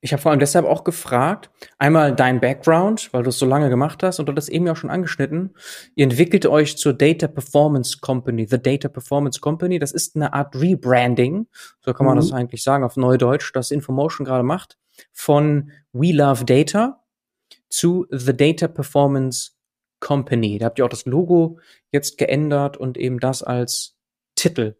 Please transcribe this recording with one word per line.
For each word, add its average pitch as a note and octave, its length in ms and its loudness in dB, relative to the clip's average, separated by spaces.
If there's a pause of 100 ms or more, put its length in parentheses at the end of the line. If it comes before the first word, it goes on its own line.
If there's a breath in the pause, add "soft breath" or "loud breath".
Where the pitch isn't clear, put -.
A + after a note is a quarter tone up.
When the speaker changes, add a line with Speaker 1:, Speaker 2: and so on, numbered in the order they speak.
Speaker 1:
Ich B2 100 -4
hab C#3 60 0
vor D#3+ 120 2
allem C#3+ 80 4
deshalb D3+ 260 2
auch - 180 0
gefragt, E3 680 -2 (260 loud breath)
einmal D3 380 4
dein B2+ 240 2
Background, E3 720 0
weil B2+ 80 0
du B2 80 0
es A#2+ 80 -4
so - 80 0
lange C#3 240 2
gemacht C3 320 0
hast F#3 180 -2
und D3+ 80 -4
du D3 60 -4
das D3 160 -6
eben F3 160 0
ja E3+ 60 0
auch D#3+ 60 -4
schon - 120 -10
angeschnitten. E3 640 -4 (400 loud breath)
Ihr D3 120 -2
entwickelt E3 420 0
euch D3+ 300 2
zur C#3+ 160 0
Data D#3+ 340 0
Performance C#3+ 760 -2
Company, A#2+ 480 -4
The B2+ 100 0
Data C#3 300 -2
Performance C#3+ 500 -4
Company. E3+ 380 -4
Das D3 140 -4
ist - 240 -6
eine D3+ 180 -4
Art C#3+ 220 -4
Rebranding, B2+ 920 2 (360 loud breath)
so B2+ 120 -4
kann - 140 2
man D3 80 4
Speaker 2:
Mhm. D3 60 2
Speaker 1:
das - 100 0
eigentlich B2 320 -6
sagen C3+ 200 0
auf A#2+ 140 -4
Neudeutsch, B2+ 560 2
das B2+ 160 -4
Infomotion C#3+ 560 -4
gerade C3 180 0
macht, D#3 360 -4 (340 soft breath)
von D3 580 2 (220 loud breath)
We D#3+ 200 2
Love C#3 320 2
Data G3 580 2 (680 soft breath)
zu F3+ 400 0
The C3 260 -2
Data D#3+ 320 2
Performance C#3 840 0 (480)
Company. A#2 580 0
Da A2+ 80 -2
habt A#2 140 -4
ihr B2+ 60 4
auch A#2+ 40 0
das A#2 160 -10
Logo E3 540 2 (320 loud breath)
jetzt C#3+ 260 -4
geändert C#3+ 580 0
und B2+ 220 -8
eben B2+ 220 -4
das C3 240 -2
als - 520 -6 (380)
Titel A2+ 460 -2